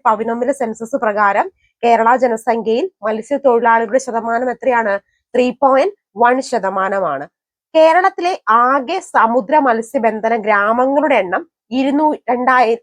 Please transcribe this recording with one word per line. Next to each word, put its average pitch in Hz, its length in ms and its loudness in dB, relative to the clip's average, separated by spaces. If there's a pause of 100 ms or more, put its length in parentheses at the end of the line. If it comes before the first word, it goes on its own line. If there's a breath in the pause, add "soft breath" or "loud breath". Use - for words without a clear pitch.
പതിനൊന്നിലെ 233 480 -2
സെൻസസ് 226 420 -6
പ്രകാരം 214 560 0 (320)
കേരള 226 320 4
ജനസംഖ്യയിൽ 226 760 -2 (120)
മത്സ്യത്തൊഴിലാളികളുടെ 233 960 0
ശതമാനം 233 520 -4
എത്രയാണ്? 226 480 -2 (360)
ത്രീ 247 140 2
പോയിന്റ് 269 440 2 (240)
വൺ 240 240 2
ശതമാനമാണ്. 190 880 -4 (480)
കേരളത്തിലെ 349 640 2 (100)
ആകെ 254 500 0
സമുദ്ര 247 600 0
മത്സ്യബന്ധന 226 760 0
ഗ്രാമങ്ങളുടെ 240 800 0
എണ്ണം 185 340 -2 (220)
ഇരുന്നൂ-, 277 460 0 (120)
രണ്ടായി-, 247 540 2